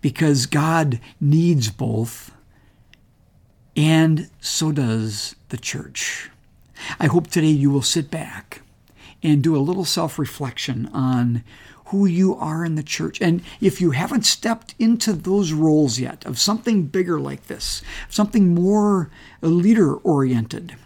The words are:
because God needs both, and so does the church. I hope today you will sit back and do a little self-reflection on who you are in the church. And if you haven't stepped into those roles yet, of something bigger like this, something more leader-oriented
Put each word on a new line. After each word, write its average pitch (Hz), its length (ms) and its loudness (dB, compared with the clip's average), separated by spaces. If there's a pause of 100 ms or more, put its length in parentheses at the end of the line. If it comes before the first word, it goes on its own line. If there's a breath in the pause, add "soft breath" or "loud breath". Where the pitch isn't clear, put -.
because 143 440 0
God 147 540 0 (220 loud breath)
needs 151 480 2
both, 113 600 -6 (1500 soft breath)
and 160 520 4 (120)
so - 320 -2
does 110 640 -2 (120)
the 127 100 -10
church. - 720 -10 (720 loud breath)
I - 80 0
hope 156 200 2
today 156 200 2
you 143 220 4
will 139 120 2
sit 151 300 -2
back - 520 -12 (580 loud breath)
and 151 200 4
do 160 140 2
a 139 80 2
little 180 220 -2
self-reflection 139 1000 -6
on 123 560 0 (420 loud breath)
who 196 200 2
you 185 300 2
are 160 300 -6
in 160 100 -2
the 151 80 -4
church. - 380 -6
And 175 200 2 (200 loud breath)
if 190 180 2
you 175 120 2
haven't 202 340 -2
stepped - 520 -4
into 226 360 2
those 185 400 0
roles 151 460 4
yet, - 260 -8
of 127 120 -8
something 214 460 0
bigger 175 360 -2
like 139 280 -10
this, - 340 -10 (280 loud breath)
something 208 440 2
more 196 560 2 (320 loud breath)
leader-oriented 165 1300 2 (100)